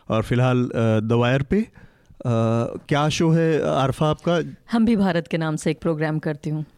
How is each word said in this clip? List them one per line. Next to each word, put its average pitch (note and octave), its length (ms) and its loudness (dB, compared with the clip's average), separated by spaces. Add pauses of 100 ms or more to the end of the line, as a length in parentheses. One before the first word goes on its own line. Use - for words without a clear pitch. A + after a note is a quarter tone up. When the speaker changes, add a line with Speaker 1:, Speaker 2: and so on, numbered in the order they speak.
Speaker 1:
और A2 140 0
फिलहाल, B2 400 2
अ, A2+ 360 0
द A2 120 -2
वायर B2 320 2
पे। - 440 -4 (300)
अ, - 20 -20 (680)
क्या D3+ 200 2
शो D#3+ 200 0
है D#3+ 340 2
आरफा D3+ 460 0
आपका? D3+ 460 -2 (160)
Speaker 2:
हम A3+ 140 2
भी A3+ 100 2
भारत F3+ 320 0
के E3+ 100 -4
नाम D#3 180 -2
से D#3+ 160 -2
एक D3+ 100 -4
प्रोग्राम D#3 380 -2
करती D#3 300 -6
हूँ। D3+ 160 -4 (120)